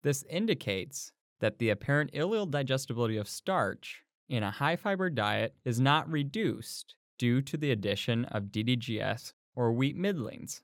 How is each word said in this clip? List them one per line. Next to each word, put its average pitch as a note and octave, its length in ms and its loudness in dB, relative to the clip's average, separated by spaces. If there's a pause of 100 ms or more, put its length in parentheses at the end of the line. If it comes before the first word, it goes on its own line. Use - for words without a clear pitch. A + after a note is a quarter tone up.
This C#3 280 0
indicates D3+ 800 -2 (300)
that G#2+ 180 0
the A2+ 100 4
apparent C#3+ 440 2
ileal F#3+ 360 0
digestibility C3 680 0
of G#2 100 -2
starch - 760 -2 (260)
in A2+ 140 0
a G2 80 0
high-fiber F3+ 580 0
diet G#2+ 460 0 (100)
is A#2+ 140 0
not C#3+ 300 4
reduced C#3+ 880 -4 (240)
due B2 220 4
to C#3 160 -6
the D3 140 0
addition A2 540 0
of G2+ 260 -4
D G#2+ 120 0
D B2 120 4
G A2+ 260 -4
S G#2 320 -4 (220)
or A#2 180 2
wheat C3+ 240 0
middlings. - 680 -4